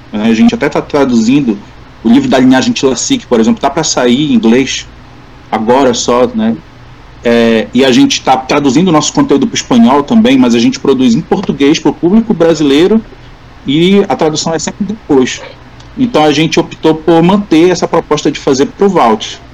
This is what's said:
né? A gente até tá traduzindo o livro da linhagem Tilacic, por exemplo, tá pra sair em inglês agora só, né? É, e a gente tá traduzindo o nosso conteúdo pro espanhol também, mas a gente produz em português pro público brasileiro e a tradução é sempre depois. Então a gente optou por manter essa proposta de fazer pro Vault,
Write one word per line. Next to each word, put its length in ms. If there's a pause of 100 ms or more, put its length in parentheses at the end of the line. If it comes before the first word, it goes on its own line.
(120)
né? 120
A 100
gente 200
até 140
tá 120
traduzindo 800 (440)
o 60
livro 200
da 100
linhagem 340
Tilacic, 540
por 140
exemplo, 200
tá 100
pra 140
sair 480
em 20
inglês 520 (640)
agora 440
só, 320
né? 300 (720)
É, 460
e 100
a 80
gente 300
tá 160
traduzindo 520
o 40
nosso 220
conteúdo 320
pro 100
espanhol 460
também, 340
mas 180
a 40
gente 200
produz 360
em 80
português 560
pro 120
público 440
brasileiro 680 (640)
e 400
a 80
tradução 380
é 60
sempre 260
depois. 560 (560)
Então 260
a 100
gente 280
optou 340
por 280
manter 480
essa 180
proposta 420
de 80
fazer 280
pro 240
Vault, 500 (140)